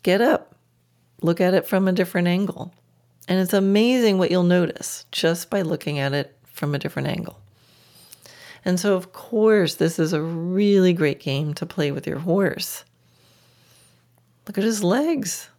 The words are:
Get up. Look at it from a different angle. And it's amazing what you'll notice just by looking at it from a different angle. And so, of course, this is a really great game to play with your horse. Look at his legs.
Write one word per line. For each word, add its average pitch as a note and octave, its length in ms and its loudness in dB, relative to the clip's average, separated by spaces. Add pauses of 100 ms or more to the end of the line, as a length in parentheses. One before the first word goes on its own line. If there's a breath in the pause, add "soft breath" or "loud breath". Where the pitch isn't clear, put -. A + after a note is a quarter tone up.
Get F#3+ 160 2
up. - 340 0 (640)
Look E3+ 200 0
at F#3 140 4
it F3 120 0
from F#3+ 220 0
a F#3 40 2
different F3 360 0
angle. F#3 440 -4 (540)
And F#3 140 0
it's F3+ 120 0
amazing G#3 640 4
what F3+ 120 2
you'll F3+ 140 2
notice - 680 0
just E3+ 400 -2
by G3 120 -2
looking D3+ 360 -4
at C#3 140 -2
it C#3+ 320 -4
from D3 300 -6
a C#3+ 40 -4
different C#3 300 -6
angle. - 320 -8 (1200 loud breath)
And F3+ 160 0
so, G3+ 140 2
of F3+ 180 -4
course, G#3+ 640 2
this E3 240 0
is E3 140 0
a D3+ 100 -2
really F#3 680 2
great D3+ 280 0
game D3 340 -2
to E3+ 120 -8
play D3 260 -4
with C#3 140 -8
your - 140 -6
horse. F3+ 640 -2 (1600 soft breath)
Look G3+ 100 -10
at G3 80 -2
his A3 180 -2
legs. A#3+ 760 -2